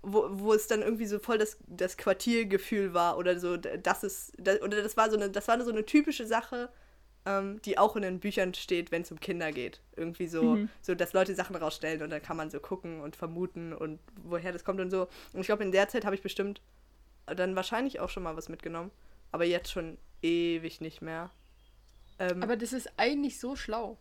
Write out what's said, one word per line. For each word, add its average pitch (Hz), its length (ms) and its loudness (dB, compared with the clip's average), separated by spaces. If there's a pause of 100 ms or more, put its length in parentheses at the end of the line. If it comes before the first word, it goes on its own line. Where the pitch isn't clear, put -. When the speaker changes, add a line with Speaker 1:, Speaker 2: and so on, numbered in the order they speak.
Speaker 1:
wo, 202 280 2
wo 202 220 2
es 214 160 6
dann 214 140 2
irgendwie 220 240 0
so 202 120 -2
voll 220 200 2
das, 214 280 0
das 180 300 -2
Quartiergefühl 196 960 2
war 175 240 4
oder 180 220 2
so, 175 160 0
d-, 175 220 -4
das - 260 0
ist, - 340 -8
da-, 190 240 4
oder 208 200 0
das 214 140 -2
war 220 140 6
so 214 60 2
eine, 202 140 2
das 202 180 -2
war 240 160 6
so 240 80 -2
eine 214 120 0
typische 294 420 2
Sache, 233 420 -2 (560)
ähm, 196 380 -2
die 202 140 0
auch 208 200 6
in 208 60 0
den 185 180 -2
Büchern 190 340 0
steht, 175 380 -2
wenn's 170 180 -2
um 156 80 -12
Kinder 170 320 -4
geht. 127 300 -6 (160)
Irgendwie 170 320 -4
so, 165 140 0 (140)
Speaker 2:
Mhm. 214 120 2 (120)
Speaker 1:
so, 185 140 0
dass 175 180 0
Leute 190 220 4
Sachen 185 220 -2
rausstellen 160 460 -2
und 151 80 -6
dann 151 120 -6
kann 160 140 -6
man 156 140 -4
so - 100 -6
gucken 170 400 -8
und 147 160 -10
vermuten 170 560 -6
und 156 260 -6 (240)
woher 170 300 -4
das 175 120 -8
kommt 196 160 -2
und 185 120 -2
so. 185 160 2 (240)
Und - 80 -6
ich 185 60 -2
glaub, 208 140 2
in 196 120 0
der 196 160 6
Zeit 208 160 -2
hab 196 100 0
ich 196 80 -6
bestimmt 202 380 -4 (640)
dann 185 300 -2
wahrscheinlich 233 420 -2
auch 180 120 -2
schon 190 120 -8
mal 160 140 -6
was 160 120 -10
mitgenommen, 165 440 -8 (400)
aber 165 120 2
jetzt 175 280 0
schon 165 260 -6 (240)
ewig 165 580 0
nicht 160 220 -10
mehr. 165 300 -8 (880)
Ähm, 180 240 0
Speaker 3:
Aber 233 120 2
das 233 160 -4
ist 254 240 -6
eigentlich 285 440 2
so 254 160 -4
schlau. 220 440 -6